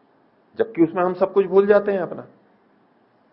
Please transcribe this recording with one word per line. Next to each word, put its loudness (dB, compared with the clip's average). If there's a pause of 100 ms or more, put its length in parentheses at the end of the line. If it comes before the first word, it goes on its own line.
(560)
जबकि -2
उसमें 0
हम -2
सब -2
कुछ 0
भूल 2
जाते 2
हैं -2
अपना, -10 (1080)